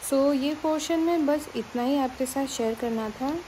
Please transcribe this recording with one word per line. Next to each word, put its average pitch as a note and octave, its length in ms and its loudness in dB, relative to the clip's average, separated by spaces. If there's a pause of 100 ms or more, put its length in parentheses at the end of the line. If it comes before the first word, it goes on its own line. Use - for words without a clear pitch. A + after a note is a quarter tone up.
(100)
So, C#4 240 6
ये C#4+ 200 0
portion D#4 460 0
में E4 260 2
बस D4 300 0
इतना A#3+ 260 -4
ही C4+ 140 2
आपके C4 300 0
साथ C4+ 200 -2
share A3+ 280 -2
करना A3 360 -2
था। C4+ 260 -4 (120)